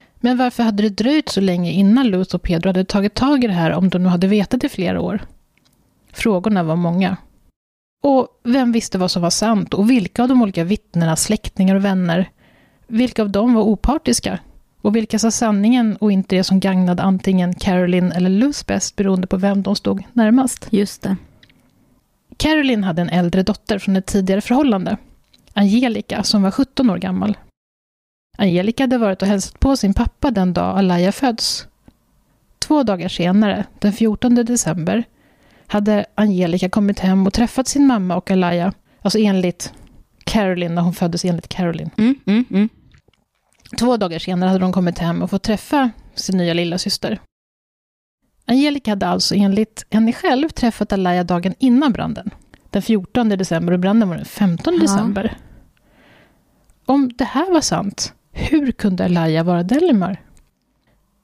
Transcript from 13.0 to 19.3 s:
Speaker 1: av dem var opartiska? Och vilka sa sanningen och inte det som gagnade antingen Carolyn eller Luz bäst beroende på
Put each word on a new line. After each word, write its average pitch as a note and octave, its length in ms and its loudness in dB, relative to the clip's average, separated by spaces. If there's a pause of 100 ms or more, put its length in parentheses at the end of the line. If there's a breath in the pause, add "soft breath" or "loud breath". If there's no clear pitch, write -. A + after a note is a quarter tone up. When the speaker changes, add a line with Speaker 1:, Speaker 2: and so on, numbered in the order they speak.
Speaker 1:
av G#3 80 -2
dem G#3 240 2
var A3 100 4
opartiska? A3 760 0 (420)
Och G#3 140 0
vilka A3 240 -2
sa A3 120 0
sanningen A3 640 2
och G#3 160 0
inte F#3+ 240 0
det F#3 80 2
som F#3+ 160 2
gagnade F#3 440 0
antingen F#3 500 0
Carolyn F3+ 580 0
eller F3+ 180 0
Luz A#3+ 360 0
bäst G3 300 -4
beroende F#3+ 320 0
på G3 100 -2